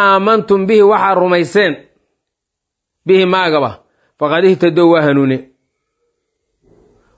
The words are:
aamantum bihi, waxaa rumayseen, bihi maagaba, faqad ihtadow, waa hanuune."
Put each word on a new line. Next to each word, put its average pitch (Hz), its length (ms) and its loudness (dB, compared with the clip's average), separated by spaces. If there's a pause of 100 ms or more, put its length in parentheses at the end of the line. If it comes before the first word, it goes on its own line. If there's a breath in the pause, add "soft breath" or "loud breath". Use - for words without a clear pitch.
aamantum 196 600 0
bihi, 214 160 2
waxaa 196 340 2
rumayseen, 180 580 0 (1300)
bihi 190 200 2
maagaba, 165 460 -2 (500)
faqad 151 240 -2
ihtadow, 170 460 0
waa 165 100 2
hanuune." 139 360 0 (1800)